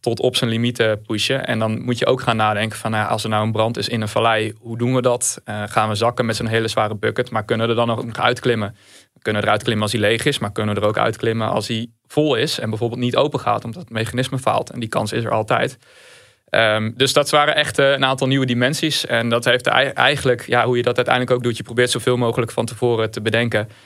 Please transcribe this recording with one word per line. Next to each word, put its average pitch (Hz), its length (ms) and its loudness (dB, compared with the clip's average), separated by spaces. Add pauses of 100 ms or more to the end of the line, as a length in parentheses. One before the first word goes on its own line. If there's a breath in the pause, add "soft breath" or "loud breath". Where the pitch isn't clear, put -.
tot 123 200 -2
op 127 160 0
zijn 117 140 0
limieten 113 520 0
pushen. 113 440 -2
En 117 120 -2
dan 110 240 -2
moet 123 160 -2
je - 80 0
ook 131 140 2
gaan 117 160 0
nadenken: 107 420 0
van, 110 120 -4
nou, 107 180 0
als 107 140 -2
er 110 80 -4
nou 107 140 2
een 110 80 0
brand 110 240 0
is 110 120 -2
in 117 120 -2
een 110 80 -2
vallei, 110 520 2
hoe 117 180 -10
doen 123 160 0
we 127 80 2
dat? 123 420 0
Eh, 104 220 -6
gaan 110 220 2
we 107 60 0
zakken 117 320 0
met 113 100 -2
zo'n 113 100 -4
hele 113 220 0
zware 107 260 0
bucket, 110 360 -2
maar 113 140 -2
kunnen 113 220 0
we 117 60 2
er 117 140 2
dan 117 120 0
ook 127 60 -4
nog 117 140 -10
uitklimmen? 120 580 0 (380 soft breath)
We - 80 -20
kunnen 107 200 0
eruit 107 200 2
klimmen 107 200 0
als 107 100 0
hij 117 80 0
leeg 110 240 2
is, - 140 0
maar 104 140 -6
kunnen 107 220 -2
we 101 60 -4
er 104 60 2
ook 107 120 0
uitklimmen 113 500 0
als 107 200 -2
hij 117 180 -4 (200)
vol 151 280 2
is 117 240 0
en 110 100 -4
bijvoorbeeld 113 320 -4
niet 123 160 0
open 139 240 0
gaat, 113 240 -2
omdat 117 180 -10
het - 80 -18
mechanisme 123 480 -4
faalt. 110 320 0
En 120 100 -10
die 113 80 -4
kans 110 240 -4
is 117 120 -2
er 113 60 -4
altijd. 117 480 0 (720 soft breath)
Ehm, 110 480 2
dus 131 160 2
dat 143 180 2
waren 147 240 4
echt, 147 240 0
eh, 139 120 6
een 135 140 2
aantal 131 220 2
nieuwe 135 200 2
dimensies. 131 600 0
En 120 220 0
dat 117 160 0
heeft 123 220 2
ei-, 135 260 4
eigenlijk, 127 540 2
ja, 120 180 2
hoe 123 120 2
je 120 60 2
dat 120 140 0
uiteindelijk 123 400 2
ook 123 60 -2
doet, 117 140 -2
je - 60 -6
probeert 120 280 0
zoveel 123 260 0
mogelijk 117 340 0
van 117 160 -4
tevoren 113 440 0
te 110 100 -8
bedenken. 113 400 0
En 107 80 -6 (180 loud breath)